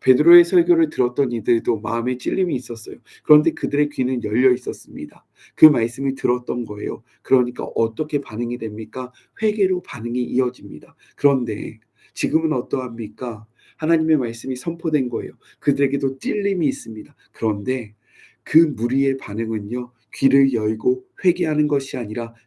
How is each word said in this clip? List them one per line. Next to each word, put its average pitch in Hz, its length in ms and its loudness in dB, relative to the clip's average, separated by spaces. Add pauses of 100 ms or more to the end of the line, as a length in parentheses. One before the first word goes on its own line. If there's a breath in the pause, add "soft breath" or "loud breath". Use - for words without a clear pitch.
베드로의 156 420 8
설교를 170 460 2
들었던 123 420 0
이들도 117 480 0
마음에 117 380 -4
찔림이 175 380 -2
있었어요. - 420 -10 (260 soft breath)
그런데 151 280 4
그들의 147 400 -2
귀는 127 320 -4
열려 120 300 2
있었습니다. - 720 -10 (300 soft breath)
그 - 100 6
말씀을 135 500 2
들었던 123 500 -2
거예요. 107 380 -8 (200)
그러니까 123 400 2
어떻게 113 560 -2
반응이 120 380 -6
됩니까? 113 560 -8 (280 soft breath)
회개로 202 420 0
반응이 120 380 -6
이어집니다. 120 760 -4 (200 soft breath)
그런데 113 640 0 (340 soft breath)
지금은 151 400 -2
어떠합니까? 117 960 -6 (300 soft breath)
하나님의 160 400 2
말씀이 127 380 -4
선포된 147 540 -4
거예요. 113 240 -6 (260 soft breath)
그들에게도 135 580 0
찔림이 196 500 -2
있습니다. 110 480 -8 (160)
그런데 107 640 -4 (500 soft breath)
그 - 140 2
무리의 135 600 2
반응은요, 113 760 -6 (240)
귀를 135 380 4
열고 110 520 0 (180)
회개하는 160 440 2
것이 139 300 -2
아니라 117 360 -8 (120)